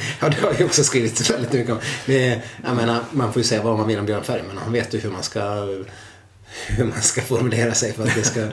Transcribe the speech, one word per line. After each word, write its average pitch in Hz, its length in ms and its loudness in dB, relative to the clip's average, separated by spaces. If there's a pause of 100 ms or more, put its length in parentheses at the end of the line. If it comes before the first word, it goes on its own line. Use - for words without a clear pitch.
(200)
Ja, 151 80 2
det - 120 2
har 202 180 2
jag 180 80 6
också 143 180 4
skrivit 113 460 2
väldigt 120 220 0
mycket 120 200 2
om. 110 60 0 (280)
Det, 127 360 4 (220)
jag 123 120 0
menar, 117 240 2 (100)
man 117 220 0
får 123 80 2
ju 110 80 2
säga 107 140 2
vad 110 160 2
man 107 80 2
vill 107 120 2
om 101 80 -2
Björn 104 160 0
Ferry, - 260 -4
men 95 100 -10
han 104 140 -4
vet 117 220 0
ju 107 40 0
hur 104 120 -4
man 92 120 -6
ska, - 180 -4 (1300)
hur 104 180 0
man 107 180 -2
ska - 200 0
formulera 117 520 2
sig 110 180 0
för 110 100 -4
att 107 120 2
det 110 80 2
ska, 110 300 0